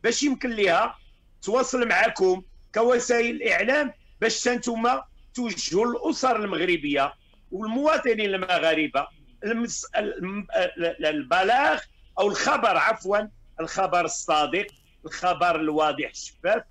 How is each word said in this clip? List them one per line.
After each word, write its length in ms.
باش 180
يمكن 280
ليها 480
تواصل 460
معكم 540
كوسائل 640
الإعلام 560
باش 280
نتوما 560
توجهوا 520
الأسر 500
المغربية 800
والمواطنين 840
المغاربة 720
المس-، 420
الم-، 500
ال-، 500
البلاغ 720
أو 100
الخبر، 480
عفوا، 520
الخبر 440
الصادق، 640
الخبر 560
الواضح 480
الشفاف 640